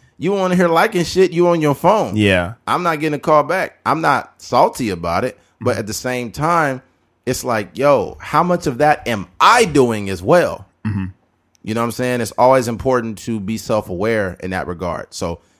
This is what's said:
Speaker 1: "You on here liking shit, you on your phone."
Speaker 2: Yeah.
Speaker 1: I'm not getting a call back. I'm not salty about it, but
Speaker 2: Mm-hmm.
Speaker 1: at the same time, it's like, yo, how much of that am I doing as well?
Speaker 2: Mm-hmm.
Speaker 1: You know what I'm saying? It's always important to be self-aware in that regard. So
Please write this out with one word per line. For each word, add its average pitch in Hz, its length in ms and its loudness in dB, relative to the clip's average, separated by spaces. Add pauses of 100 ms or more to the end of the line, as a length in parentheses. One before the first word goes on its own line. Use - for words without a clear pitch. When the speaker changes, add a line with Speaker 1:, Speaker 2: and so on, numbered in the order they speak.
(200)
Speaker 1:
"You 185 180 -2
on 185 140 0
here 180 160 4
liking 175 380 2
shit, 185 260 2
you 170 160 2
on 170 140 2
your 147 140 2
phone." 165 420 0
Speaker 2:
Yeah. 92 360 2 (140)
Speaker 1:
I'm 147 160 0
not 160 160 -2
getting 151 160 -2
a 143 40 -8
call 156 240 4
back. 165 420 -4
I'm 143 160 0
not 143 400 -2
salty 123 500 0
about 87 340 -2
it, 120 140 -8 (200)
but 120 120 -2
Speaker 2:
Mm-hmm. - 80 -2
Speaker 1:
at 110 80 -8
the 104 60 -10
same 123 380 -6
time, 151 500 -2 (440)
it's 131 180 -4
like, 110 340 -4
yo, 127 420 2
how 151 240 0
much 175 240 -2
of 127 120 -4
that 147 280 2
am 104 200 -4 (120)
I 226 260 6
doing 120 440 2
as 92 120 -6
well? 110 460 0 (180)
Speaker 2:
Mm-hmm. 98 200 -4 (580)
Speaker 1:
You 107 100 -6
know 113 80 0
what 117 40 0
I'm 117 60 -4
saying? 123 300 -2
It's 110 160 -6
always 127 300 4
important 117 520 -2
to 113 200 -6
be 107 180 -6
self-aware 104 840 -2
in 92 100 -8
that 87 160 -4
regard. 85 460 -8
So 85 260 -8 (200)